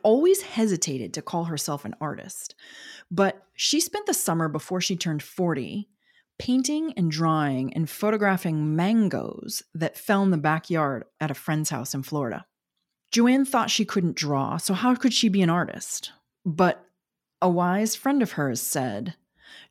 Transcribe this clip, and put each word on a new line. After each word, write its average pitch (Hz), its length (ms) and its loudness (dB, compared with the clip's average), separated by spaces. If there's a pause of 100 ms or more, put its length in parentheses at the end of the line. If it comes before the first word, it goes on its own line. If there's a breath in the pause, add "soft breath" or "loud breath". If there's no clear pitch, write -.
always 320 400 6
hesitated 165 720 -2
to 151 80 -8
call 170 220 -2
herself 151 420 -4
an - 160 -8
artist, - 520 -10 (560 loud breath)
but 185 440 0
she - 260 2
spent 415 240 -4
the 392 80 0
summer 165 360 0
before 156 340 -4
she 180 140 0
turned 156 260 -4
forty 160 680 -2 (480)
painting 277 600 0
and 165 160 2
drawing 151 600 0
and 160 140 0
photographing 185 840 0
mangoes 190 880 0 (100)
that 160 240 -4
fell 196 280 2
in 190 80 4
the 175 40 4
backyard 151 680 0 (160)
at 156 100 -2
a 135 40 -4
friend's 156 360 -2
house 123 240 -6
in 135 80 -4
Florida. 135 420 -4 (680)
Joanne 247 320 6
thought 233 260 0
she 220 140 2
couldn't 175 320 0
draw, 143 400 -2
so 190 180 -2
how 247 220 2
could 240 180 2
she 233 140 4
be 190 140 4
an 170 80 4
artist? - 600 -4 (340)
But 180 400 2 (560)
a 185 80 4
wise 180 460 2
friend 277 260 0
of 208 120 0
hers 131 280 -2
said, 127 540 -4 (560 loud breath)